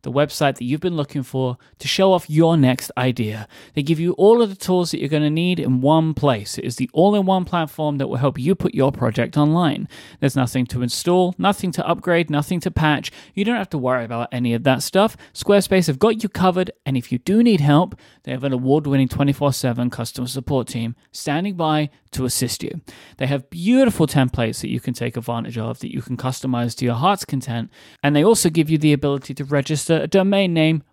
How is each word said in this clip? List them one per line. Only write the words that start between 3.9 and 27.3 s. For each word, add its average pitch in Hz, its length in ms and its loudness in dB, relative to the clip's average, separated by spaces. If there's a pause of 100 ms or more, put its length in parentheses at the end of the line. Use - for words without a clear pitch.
you 170 140 0
all 226 280 6
of 214 100 2
the 190 40 -14
tools 180 380 -2
that - 80 -6
you're - 80 -4
gonna 151 220 0
need 170 280 0
in 127 220 0
one 160 340 4
place. 117 440 -2
It - 60 -10
is 120 120 -6
the 127 160 -4
all-in-one 190 520 2
platform 151 540 -4
that 135 80 -2
will 127 120 -6
help 131 200 0
you 151 160 0
put - 180 -4
your 135 200 2
project 117 440 -2
online. 151 520 2 (320)
There's 139 160 0
nothing 127 300 0
to 127 160 -4
install, 175 560 0
nothing 185 340 0
to - 160 -4
upgrade, 170 420 0
nothing 151 300 0
to 185 100 -4
patch. 151 400 0 (240)
You 196 100 -2
don't 226 120 0
have 196 140 -6
to 160 80 -4
worry 127 260 0
about 117 260 -6
any 123 240 0
of 113 80 -2
that 131 220 2
stuff. 208 320 2 (180)
Squarespace 190 540 2
have 135 100 -2
got 220 240 2
you 208 60 -4
covered, 185 420 0 (140)
and 135 120 -2
if 120 140 -4
you 123 80 -2
do 214 240 2
need 214 180 4
help, 147 360 4 (260)
they 131 80 -12
have 131 140 -6
an 139 80 -2
award-winning 135 560 2
twenty-four 143 460 0
seven 123 360 -2
customer 123 380 -8
support 131 400 -4
team 117 260 -6 (160)
standing 175 440 -4
by 151 360 0 (220)
to 131 140 -4
assist - 360 -4
you. - 180 -8 (360)
They 135 100 -4
have 139 240 -4
beautiful 208 560 2
templates 127 540 0
that 123 100 -6
you 120 80 -2
can 123 160 -6
take 120 220 -6
advantage 117 420 -6
of, 117 220 -6
that - 120 -10
you 135 80 -6
can 123 160 -8
customize 123 600 -4
to - 80 -6
your 120 100 0
heart's 180 300 0
content, 117 460 -6 (340)